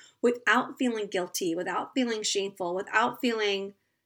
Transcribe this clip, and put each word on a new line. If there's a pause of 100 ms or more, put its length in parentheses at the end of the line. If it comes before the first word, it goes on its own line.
(220)
without
feeling
guilty,
without
feeling
shameful,
without
feeling, (320)